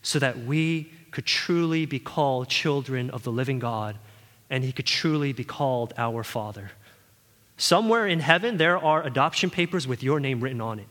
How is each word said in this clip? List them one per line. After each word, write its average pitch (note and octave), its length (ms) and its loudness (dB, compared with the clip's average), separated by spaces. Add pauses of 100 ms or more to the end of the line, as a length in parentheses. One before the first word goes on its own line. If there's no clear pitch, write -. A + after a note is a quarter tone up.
so - 160 -2
that B2+ 220 0
we D#3 520 0 (200)
could - 140 -8
truly E3 600 2
be C#3 140 -4
called C3 500 0
children C3 640 -2
of B2 100 -8
the A#2+ 100 -4
living B2+ 280 0
God, A2 360 -4 (540)
and C3 140 0
he C3 80 -2
could - 160 -6
truly D3 460 0
be A#2+ 100 -8
called B2+ 540 -2
our A#2 260 -2
Father. G#2 480 -8 (880)
Somewhere A3 500 4
in E3 140 0
heaven, F3+ 360 4
there E3+ 200 6
are D#3 280 2
adoption C#3+ 460 0
papers E3+ 360 -2
with B2 140 -2
your C#3+ 180 2
name C3+ 220 -2
written B2+ 180 -4
on A2 200 -4
it. G2+ 120 -16